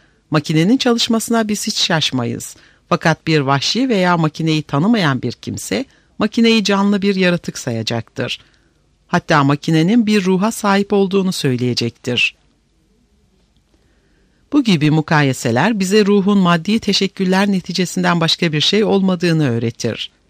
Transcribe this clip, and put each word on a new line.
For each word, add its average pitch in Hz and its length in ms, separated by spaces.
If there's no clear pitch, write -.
Makinenin 160 460
çalışmasına 226 720
biz 208 180
hiç 214 100
şaşmayız. 120 800
Fakat 170 380
bir 156 140
vahşi 139 480
veya 180 280
makineyi 156 460
tanımayan 151 600
bir 123 100
kimse, - 520
makineyi 226 460
canlı 202 380
bir 202 120
yaratık 180 440
sayacaktır. 117 840
Hatta 165 380
makinenin 165 600
bir 208 180
ruha 190 280
sahip 202 400
olduğunu 196 400
söyleyecektir. 120 1040
Bu 285 120
gibi 156 260
mukayeseler 147 880
bize 190 260
ruhun 202 320
maddi 175 400
teşekküller 196 760
neticesinden 180 680
başka 165 320
bir 151 80
şey 208 240
olmadığını 180 680
öğretir. 117 600